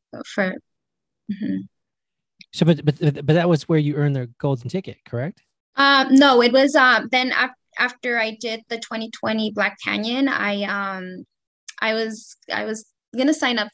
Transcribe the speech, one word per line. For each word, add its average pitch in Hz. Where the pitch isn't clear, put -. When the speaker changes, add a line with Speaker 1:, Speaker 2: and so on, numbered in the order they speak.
Speaker 1:
For, 185
mm-hmm. 196
Speaker 2:
So, -
but, 165
but, 147
but 147
that 170
was 165
where 165
you 147
earned 143
the 123
golden 131
ticket, 190
correct? 127
Speaker 1:
Uh, 277
no, 269
it 240
was, 269
uh, 254
then 254
af-, 262
after 240
I 220
did 226
the 233
twenty 226
twenty 220
Black 202
Canyon, 226
I, 202
um, 196
I 220
was, 220
I 208
was 220
gonna 277
sign 254
up 214